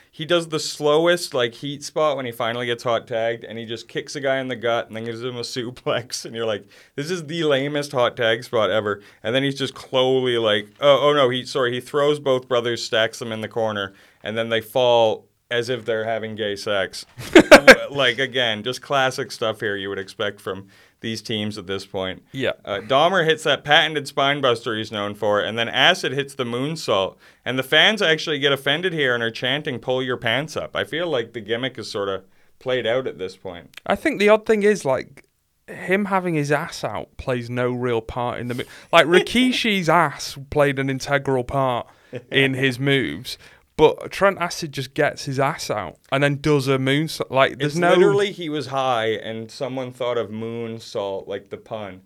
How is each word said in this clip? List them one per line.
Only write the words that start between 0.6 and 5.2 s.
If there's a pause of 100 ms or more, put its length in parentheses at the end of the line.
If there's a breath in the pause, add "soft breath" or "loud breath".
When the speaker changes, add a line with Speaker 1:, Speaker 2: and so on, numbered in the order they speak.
Speaker 1:
like,
heat
spot
when
he
finally
gets
hot
tagged,
and
he
just
kicks
a
guy
in
the
gut
and
then
gives